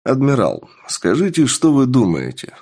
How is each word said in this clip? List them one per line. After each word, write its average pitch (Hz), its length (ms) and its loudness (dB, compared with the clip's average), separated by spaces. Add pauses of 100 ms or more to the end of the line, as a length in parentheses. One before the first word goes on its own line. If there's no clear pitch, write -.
«Адмирал, 127 680 0 (180)
скажите, 160 580 0
что 156 280 2
вы 135 100 2
думаете? 87 760 -2